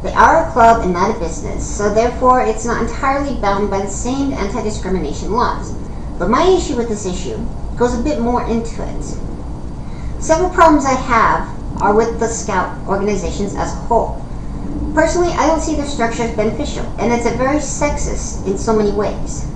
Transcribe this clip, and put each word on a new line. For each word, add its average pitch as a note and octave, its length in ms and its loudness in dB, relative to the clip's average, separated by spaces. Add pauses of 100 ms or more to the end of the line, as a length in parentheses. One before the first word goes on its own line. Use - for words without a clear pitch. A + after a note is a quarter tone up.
They - 120 -4
are D#4+ 340 6
a - 40 -6
club A3+ 320 6
and F3+ 100 0
not G3 220 2
a - 40 -8
business, - 440 -4
so G#3 300 -2
therefore B3 480 4
it's A3 240 0
not A#3 160 0
entirely C4+ 580 -2
bound G3+ 300 0
by G3 120 0
the G#3 60 -2
same C4+ 460 -2
anti-discrimination G3 960 -2
laws. - 420 -2 (440)
But G3 140 0
my C#4+ 120 4
issue F4 320 4
with A#3 140 -2
this G#3 160 -4
issue A3 320 -4 (400)
goes A#3+ 160 2
a A3+ 80 -2
bit D4 180 0
more A#3+ 280 0
into A3 340 -2
it. - 220 -6 (1160)
Several E4+ 300 2
problems D#4+ 360 6
I B3+ 100 2
have - 520 2 (360)
are G#3 100 4
with A3+ 260 2
the A3+ 80 0
Scout - 480 -2 (120)
organizations G3 680 -2
as - 200 -4
a - 20 -4 (100)
whole. - 340 0 (760)
Personally, E4+ 380 4
I C4+ 120 2
don't D#4+ 160 2
see D#4 140 -2
their C#4+ 100 0
structure A#3 380 -2
as A3+ 120 -2
beneficial, A3 500 -2 (120)
and A3+ 160 0
it's A#3 140 0
a A3 100 0
very C#4 220 2
sexist - 880 -2
in G3 100 0
so A3+ 180 0
many G#3 160 2
ways. - 540 -4 (100)